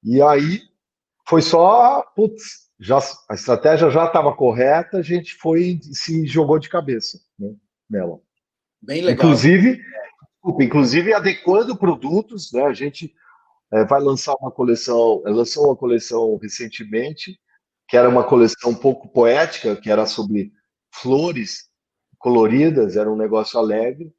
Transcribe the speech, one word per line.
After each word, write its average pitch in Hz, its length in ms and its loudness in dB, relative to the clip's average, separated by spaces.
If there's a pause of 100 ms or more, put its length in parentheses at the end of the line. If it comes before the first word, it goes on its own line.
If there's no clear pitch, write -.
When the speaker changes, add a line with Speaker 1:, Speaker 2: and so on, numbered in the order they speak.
Speaker 1:
E 127 180 2
aí, 147 400 2 (640)
foi 165 160 4
só, 220 600 4 (120)
putz, - 640 -6
já, 110 200 2 (300)
a 107 60 -6
estratégia 151 560 2
já 160 160 2
tava 151 300 0
correta, 135 640 0
a 180 40 -4
gente 165 320 -6
foi, 165 480 -2
se 160 440 -6
jogou 151 340 0
de 143 80 -16
cabeça, 139 500 -6 (180)
né, 104 160 -12 (380)
nela. 87 300 -8 (640)
Speaker 2:
Bem 139 180 -8
legal. 175 140 0
Speaker 1:
Inclusive, 170 680 4 (540)
desculpa, 170 280 -4
inclusive 143 520 2
adequando 202 640 0
produtos, 175 760 -4
né, 127 120 -2
a 143 80 0
gente, 143 400 -10 (600)
é, 110 120 2
vai 139 160 2
lançar 139 400 -2
uma 135 100 -10
coleção, 117 760 0
é, 104 40 -4
lançou 117 360 0
uma 135 100 2
coleção 117 640 -2
recentemente, 117 1000 -10 (500)
que - 80 0
era 123 120 6
uma 123 140 2
coleção 120 480 2
um 117 40 -2
pouco 127 340 -4
poética, 120 680 0
que 107 140 -8
era 107 160 0
sobre 104 460 -6 (400)
flores 135 760 -4 (500)
coloridas, 120 800 2
era 107 140 -2
um 110 60 -4
negócio 110 420 -4
alegre 120 600 -4